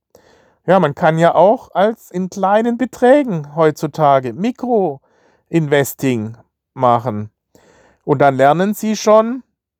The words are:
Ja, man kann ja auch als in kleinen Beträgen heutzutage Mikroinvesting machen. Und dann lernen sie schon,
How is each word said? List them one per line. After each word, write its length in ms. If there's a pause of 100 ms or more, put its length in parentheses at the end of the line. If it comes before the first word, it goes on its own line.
(680)
Ja, 120
man 160
kann 240
ja 160
auch 380
als 380
in 200
kleinen 480
Beträgen 760
heutzutage 760
Mikroinvesting 2000 (380)
machen. 560 (760)
Und 160
dann 160
lernen 380
sie 220
schon, 460 (380)